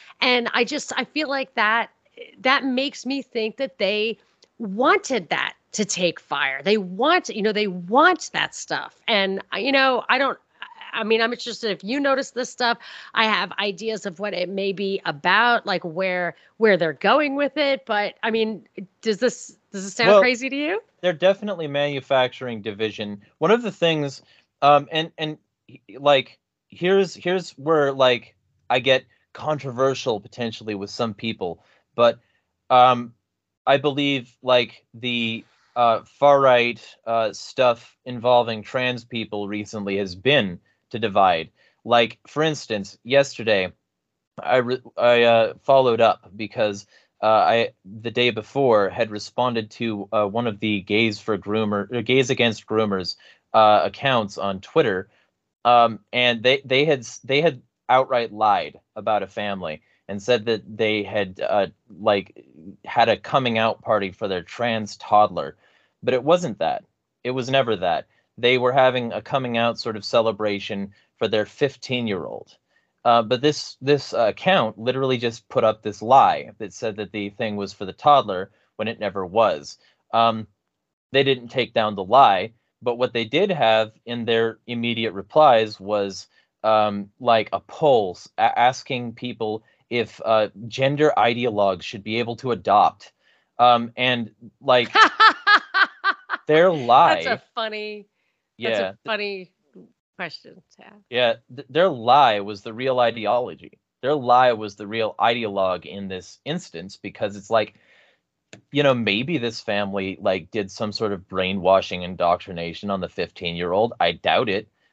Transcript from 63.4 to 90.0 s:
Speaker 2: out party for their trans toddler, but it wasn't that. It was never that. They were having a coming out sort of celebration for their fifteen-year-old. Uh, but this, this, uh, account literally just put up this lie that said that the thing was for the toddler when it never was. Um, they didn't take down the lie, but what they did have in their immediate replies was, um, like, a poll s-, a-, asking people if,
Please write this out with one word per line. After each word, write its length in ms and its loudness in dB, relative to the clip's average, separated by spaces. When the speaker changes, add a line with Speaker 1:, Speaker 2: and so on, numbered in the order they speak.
Speaker 2:
out 240 -2
party 300 0
for 160 -8
their 140 -4
trans 560 -6
toddler, 580 0
but 120 0
it 80 0
wasn't 360 0
that. 260 -2
It 80 -4
was 180 -6
never 260 2
that. 300 -4
They 200 2
were 140 0
having 420 2
a 80 -8
coming 340 -4
out 240 -2
sort 160 -6
of 80 -12
celebration 880 -2
for 80 -2
their 200 0
fifteen-year-old. 1080 -6
Uh, 200 4
but 180 0
this, 400 -2
this, 320 0
uh, 140 0
account 520 0
literally 380 -2
just 320 -6
put 160 0
up 180 2
this 200 -8
lie 560 4
that 140 -12
said 240 -8
that 160 -10
the 180 -6
thing 260 -6
was 160 -6
for 120 -12
the 80 -12
toddler 580 0
when 120 -6
it 120 -8
never 240 -6
was. 540 0
Um, 340 2
they 100 4
didn't 260 -2
take 240 -4
down 220 0
the 100 -6
lie, 480 4
but 140 -4
what 160 -2
they 120 -2
did 260 0
have 420 2
in 200 -8
their 420 0
immediate 460 -4
replies 680 2
was, 460 -4
um, 460 0
like, 320 2
a 80 -4
poll 560 0
s-, 120 -20
a-, 200 0
asking 560 -2
people 480 -8
if, 360 -4